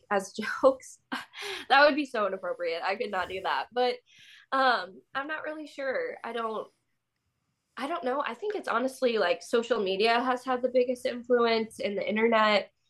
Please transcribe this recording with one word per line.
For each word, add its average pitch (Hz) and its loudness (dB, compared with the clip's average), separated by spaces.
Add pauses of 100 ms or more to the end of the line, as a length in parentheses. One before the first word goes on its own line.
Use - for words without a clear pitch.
(100)
as 196 -2
<laughs> - -6
jokes. 262 2 (720)
That 277 8
would 285 4
be 294 -2
so 214 -2
inappropriate. 175 -4
I 190 -2
could 202 -6
not 180 -2
do 185 -8
that. 147 -2
But, 247 0 (560)
um, 226 0 (140)
I'm 277 -6
not 311 -8
really 311 -8
sure. 240 -6
I 233 -8
don't, 226 -6 (1080)
I 247 -4
don't 330 -6
know. 254 -2
I 233 -6
think 415 -6
it's - -6
honestly, 240 0
like, 175 2
social 233 0
media 214 2
has 254 -2
had 254 0
the 247 0
biggest 247 0
influence, 233 0
and 208 -4
the - -4
internet. 214 4 (200)